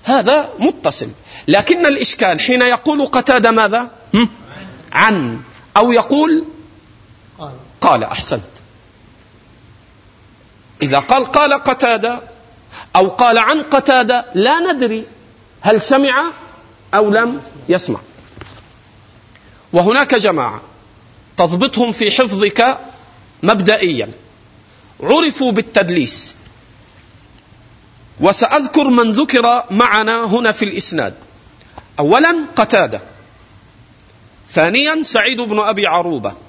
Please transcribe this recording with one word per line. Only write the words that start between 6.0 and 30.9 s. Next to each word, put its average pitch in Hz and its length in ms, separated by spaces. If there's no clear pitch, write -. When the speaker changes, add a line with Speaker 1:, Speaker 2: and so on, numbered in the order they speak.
Speaker 2:
قال. 147 120
Speaker 1:
قال. 123 220
أحسنت، - 380
إذا 139 180
قال: 254 260
"قال 294 280
قتادة" 240 680
أو 190 120
قال: 233 300
"عن 277 260
قتادة"، 254 600
لا 320 380
ندري 226 300
هل 214 200
سمع 277 500
أو 208 160
لم 233 320
يسمع. 170 300
وهناك 247 420
جماعة 147 460
تضبطهم 214 540
في 208 200
حفظك 214 680
مبدئيا 180 680
عرفوا 262 480
بالتدليس، 180 840
وسأذكر 269 680
من 240 240
ذكر 240 600
معنا 220 520
هنا 220 280
في 208 140
الإسناد. 160 480